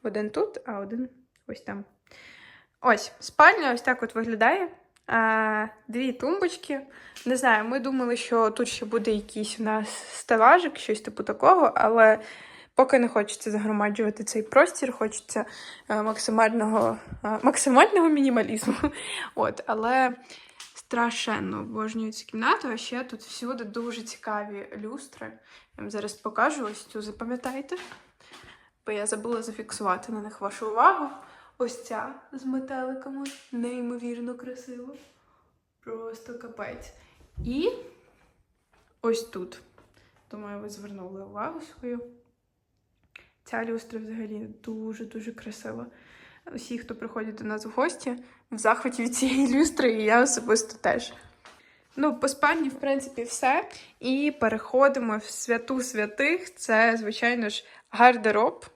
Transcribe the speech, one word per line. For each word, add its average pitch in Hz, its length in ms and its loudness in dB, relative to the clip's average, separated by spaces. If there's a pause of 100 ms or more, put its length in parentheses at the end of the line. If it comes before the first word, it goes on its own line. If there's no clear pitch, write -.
Один 214 260 -4
тут, 415 360 -2
а 214 140 -6
один 233 300 -6 (380)
ось - 140 -14
там. 202 220 -10 (960)
Ось, - 380 4
спальня 311 540 8
ось 240 80 -4
так 254 220 0
от 226 120 -8
виглядає. 233 520 2 (420)
Е, 220 600 2 (180)
дві 247 240 -2
тумбочки. 302 720 -4 (440)
Не 254 120 0
знаю, 233 280 4
ми 247 140 -2
думали, 247 380 -2
що 226 320 2
тут 233 180 -2
ще - 180 -8
буде 220 260 0
якийсь 208 480 -6
у 226 40 -4
нас 214 260 -2
стелажик, 277 880 6
щось - 240 -4
типу - 220 -8
такого, 320 520 6
але 220 440 6 (560)
поки 262 240 6
не 240 80 4
хочеться 208 440 -2
загромаджувати 208 720 0
цей 220 180 -2
простір, 277 500 4
хочеться, - 540 -6 (440)
е, 214 140 0
максимального, 220 960 2 (260)
е, 214 200 -2
максимального 311 680 6
мінімалізму. 240 720 2
<laughs> 294 80 0 (440)
От, 220 320 -2
але 247 480 0 (600)
страшенно 233 840 -4
обожнюю 220 520 -6
цю - 140 -14
кімнату, 240 420 0
а 226 100 -6
ще 247 260 -8
тут 240 180 -12
всюди 240 420 -10
дуже 233 380 -8
цікаві 208 680 -10 (100)
люстри. 220 500 -14 (500)
Я 214 60 -12
вам 208 80 -10
зараз 208 220 -8
покажу 254 520 -2
ось 208 200 -10
цю, 214 160 -12
запам'ятайте, 247 760 -8 (1080)
бо 214 60 -6
я 208 140 -4
забула 220 360 -4
зафіксувати 214 680 -4
на 214 100 -6
них 214 200 -12
вашу 202 300 -6
увагу. 294 360 4 (500)
Ось 233 260 -4
ця 254 320 -8 (160)
з 269 140 -14
метеликами, 262 800 -6 (260)
неймовірно 240 840 -6
красиво. 247 580 -14 (920)
Просто 226 560 -12
капець. - 540 -14 (520)
І 294 260 0 (1300)
ось 226 220 0
тут. - 380 -12 (720)
Думаю, 208 280 -12
ви 208 100 -14
звернули 196 540 -14
увагу 226 380 -10
свою. 247 380 -10 (1400)
Ця 226 220 -6
люстра 226 340 -8
взагалі 220 480 -10 (160)
дуже-дуже 220 680 -10
красива. 226 540 -14 (720)
Усі, - 220 -10
хто 233 180 -12
приходять 220 400 -8
до 220 80 -14
нас 214 220 -6
в 220 40 -10
гості, 262 460 -2 (360)
в 226 60 -10
захваті 226 460 0
від 240 120 -4
цієї 262 400 2
люстри, 277 380 4
і 214 100 -2
я 226 200 6
особисто 226 580 0
теж. - 320 0 (840)
Ну, 277 240 0
по 262 80 0
спальні, 294 420 2
в 269 40 -8
принципі, 269 500 -4
все. 269 460 0 (300)
І 277 400 0
переходимо 233 800 4
в 214 60 -6
святу 240 580 -4
святих. 277 760 -2
Це, 226 420 4
звичайно 226 520 -2
ж, - 160 -10 (240)
гардероб. 226 760 4 (100)